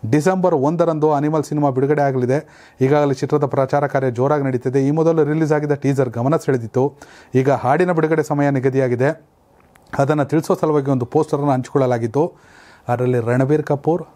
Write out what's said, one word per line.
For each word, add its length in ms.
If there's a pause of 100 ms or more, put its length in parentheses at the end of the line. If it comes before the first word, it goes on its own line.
(100)
ಡಿಸೆಂಬರ್ 440
ಒಂದರಂದು 580
ಅನಿಮಲ್ 320
ಸಿನಿಮಾ 260
ಬಿಡುಗಡೆ 320
ಆಗಲಿದೆ. 680 (100)
ಈಗಾಗಲೇ 340
ಚಿತ್ರದ 320
ಪ್ರಚಾರ 400
ಕಾರ್ಯ 240
ಜೋರಾಗಿ 340
ನಡೀತಿದೆ. 440
ಈ 20
ಮೊದಲು 340
ರಿಲೀಸ್ 280
ಆಗಿದ್ದ 200
ಟೀಸರ್ 380
ಗಮನ 260
ಸೆಳೆದಿತ್ತು. 560 (420)
ಈಗ 160
ಹಾಡಿನ 420
ಬಿಡುಗಡೆ 300
ಸಮಯ 280
ನಿಗದಿಯಾಗಿದೆ. 760 (720)
ಅದನ್ನು 260
ತಿಳಿಸೋ 300
ಸಲುವಾಗಿ 360
ಒಂದು 160
ಪೋಸ್ಟರನ್ನು 440
ಹಂಚಿಕೊಳ್ಳಲಾಗಿತ್ತು. 840 (560)
ಅದರಲ್ಲಿ 320
ರಣಬೀರ್ 420
ಕಪೂರ್ 400 (140)